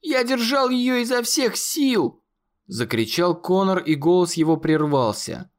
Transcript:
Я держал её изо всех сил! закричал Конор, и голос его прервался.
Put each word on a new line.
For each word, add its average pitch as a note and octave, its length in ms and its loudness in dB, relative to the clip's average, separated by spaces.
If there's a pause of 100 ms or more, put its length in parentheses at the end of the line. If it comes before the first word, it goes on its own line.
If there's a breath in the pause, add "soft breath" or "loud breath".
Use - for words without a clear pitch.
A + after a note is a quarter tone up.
Я C#4 220 -2
держал B3 460 0
её B3+ 280 0
изо B3 240 0
всех A#3+ 360 0
сил! B3+ 640 0 (460)
закричал A#2 720 -2
Конор, F#3+ 400 0
и D#3 160 0
голос E3+ 380 2
его D#3+ 240 2
прервался. D3 1000 -2